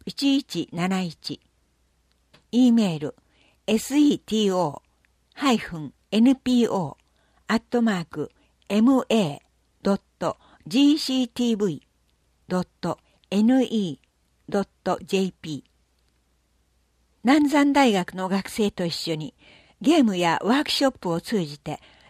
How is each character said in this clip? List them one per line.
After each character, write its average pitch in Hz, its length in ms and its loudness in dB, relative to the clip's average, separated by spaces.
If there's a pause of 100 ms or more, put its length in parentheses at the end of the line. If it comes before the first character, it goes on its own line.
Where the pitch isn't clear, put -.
一 277 320 -2
一 180 340 -6
七 185 300 -4
一。 156 380 -10 (1120)
E 247 200 6
メ 214 240 2
ー 151 40 -8
ル、 147 160 -8 (520)
エ 220 100 0
ス 262 200 -4
イ 294 160 6
ー 170 60 -4
テ - 160 -6
ィ 220 100 2
ー 190 100 0
オ 170 260 -2 (540)
ー - 40 -14
ハ 277 120 2
イ 226 80 4
フ - 180 -12
ン 151 160 -10 (180)
エ 214 100 2
ヌ 254 140 6
ピ 247 320 0
ー - 40 -2
オ 165 260 -6 (500)
ー 202 60 -2
ア 220 40 2
ッ 226 120 -4
ト 240 140 0
マ 214 160 0
ー 165 60 -10
ク - 260 -10 (360)
エ 202 140 0
ム 262 280 2
エ 226 60 2
ー 175 240 0 (440)
ド 196 120 0
ッ 190 60 -6 (160)
ト 165 200 -6 (280)
ジ 170 140 -2
ー 285 180 4
シ 262 260 -2
ー 240 40 -6
テ - 160 -6
ィ 233 100 0
ー 220 40 -4
ブ 196 120 -2
イ 147 140 -10 (640)
ド 180 140 -2
ッ 175 60 -8 (140)
ト 175 160 -6 (320)
エ 208 140 0
ヌ 254 200 4
イ 196 380 -4
ー - 60 -20 (420)
ド 202 120 -2
ッ - 60 -6 (160)
ト - 200 -4
ジ 190 140 -4
ェ 190 100 0
ー 175 120 -10
ピ 151 280 -12
ー。 - 20 -20 (1500)
南 294 260 4
山 285 220 2
大 269 220 4
学 180 240 -4
の 185 100 -4
学 190 220 -4
生 208 220 -2
と 180 140 -4
一 165 80 -4
緒 - 220 -6
に、 156 200 -10 (460)
ゲ 320 160 4
ー 285 60 6
ム 202 140 2
や 170 260 0
ワ 214 140 2
ー 302 60 0
ク - 80 -8
シ - 140 0
ョ 269 40 4
ッ 262 80 -8
プ 180 140 -6
を 165 100 -2
通 208 240 -4
じ 143 140 -14
て、 147 200 -12 (300)